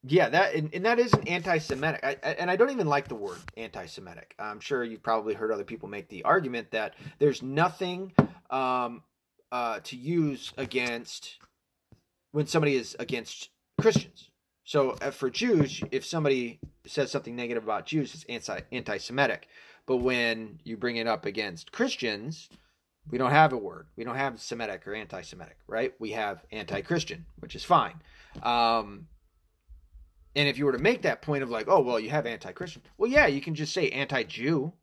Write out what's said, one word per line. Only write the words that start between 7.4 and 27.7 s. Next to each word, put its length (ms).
nothing, 680
um, 540
uh, 320
to 100
use 640
against, 800
when 160
somebody 280
is 240
against 520
Christians. 520
So, 360
uh, 100
for 180
Jews, 520
if 120
somebody 560
says 260
something 240
negative 280
about 220
Jews, 300
it's 100
anti, 360
anti-Semitic. 760
But 120
when 680
you 140
bring 200
it 100
up 180
against 460
Christians, 760
we 80
don't 140
have 200
a 60
word. 300
We 60
don't 120
have 240
Semitic 480
or 60
anti-Semitic, 640
right? 320
We 120
have 400
anti-Christian, 720
which 160
is 80
fine. 320